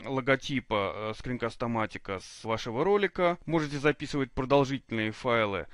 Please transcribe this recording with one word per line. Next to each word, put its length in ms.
логотипа, 920
э, 240
Screencast-O-Matic 1000
с 240
вашего 400
ролика, 600
можете 340
записывать 520
продолжительные 800
файлы, 640